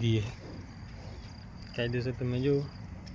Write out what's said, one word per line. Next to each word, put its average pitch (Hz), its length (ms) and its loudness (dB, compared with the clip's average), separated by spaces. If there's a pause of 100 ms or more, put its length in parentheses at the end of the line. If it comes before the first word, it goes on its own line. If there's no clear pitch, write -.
દઈએ 113 220 6 (1500)
કાયદેસર 120 460 2
તમે 123 260 2
જુઓ. 143 160 6 (540)